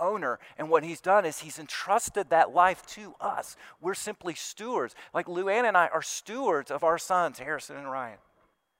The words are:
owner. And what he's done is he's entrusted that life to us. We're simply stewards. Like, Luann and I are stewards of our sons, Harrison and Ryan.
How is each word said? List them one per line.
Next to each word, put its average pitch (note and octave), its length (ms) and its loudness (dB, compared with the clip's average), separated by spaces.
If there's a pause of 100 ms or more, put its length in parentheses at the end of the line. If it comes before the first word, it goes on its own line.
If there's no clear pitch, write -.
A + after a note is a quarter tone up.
owner. E3 380 -2 (180)
And D#3 140 -8
what D#3+ 120 6
he's D#3+ 180 -8
done F#3+ 260 4
is D3+ 140 -6
he's D#3 180 -14
entrusted F#3+ 720 -2
that D#3+ 240 6
life F3 400 4
to G#3 260 -16
us. - 340 -6 (280)
We're F3+ 120 -2
simply F3+ 400 -8
stewards. G3 600 -6 (180)
Like, E3+ 140 -2
Luann G3 420 0
and G3 80 2
I E3+ 120 6
are D#3+ 120 0
stewards F#3+ 680 -4
of C#3+ 120 -4
our E3 140 4
sons, E3 420 0
Harrison C#3+ 380 -8
and C#3 140 -10
Ryan. B2 260 -8 (640)